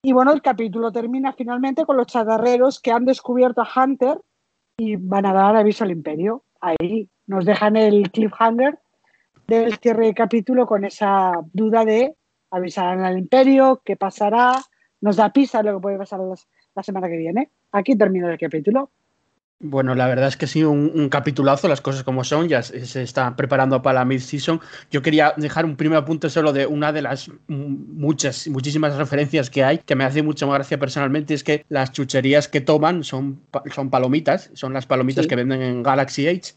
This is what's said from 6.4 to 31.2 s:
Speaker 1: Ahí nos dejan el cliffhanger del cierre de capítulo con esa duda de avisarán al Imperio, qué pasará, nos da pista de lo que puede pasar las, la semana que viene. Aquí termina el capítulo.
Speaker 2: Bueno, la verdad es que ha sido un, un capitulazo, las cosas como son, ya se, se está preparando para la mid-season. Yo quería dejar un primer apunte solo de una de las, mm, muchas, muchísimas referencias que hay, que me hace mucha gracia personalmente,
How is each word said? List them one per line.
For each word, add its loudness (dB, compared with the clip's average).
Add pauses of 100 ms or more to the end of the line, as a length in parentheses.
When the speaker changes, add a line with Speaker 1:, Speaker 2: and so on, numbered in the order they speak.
Speaker 1:
Ahí -4 (180)
nos -2
dejan 2
el 4
cliffhanger 0 (680)
del 2
cierre 2
de 2
capítulo 2
con 0
esa 0 (180)
duda 2
de 0 (340)
avisarán -4
al -2
Imperio, 4
qué -4
pasará, 0 (480)
nos 0
da 2
pista 2
de 0
lo -4
que -8
puede -4
pasar -10
las, -10 (260)
la -10
semana -6
que -6
viene. -4 (240)
Aquí 0
termina 2
el -6
capítulo. -2 (680)
Speaker 2:
Bueno, -2
la 2
verdad 2
es -4
que -6
ha -6
sido 2
un, 0
un 0
capitulazo, 0
las 0
cosas -6
como -4
son, 0
ya 0
se, -12
se -8
está -4
preparando 0
para 2
la 0
mid-season. -4 (320)
Yo -2
quería 4
dejar -2
un -4
primer 2
apunte -4
solo 0
de 0
una -2
de -4
las, -8 (180)
mm, -10
muchas, -4
muchísimas -2
referencias -2
que 0
hay, 4
que -2
me 0
hace 0
mucha -2
gracia 0
personalmente, -2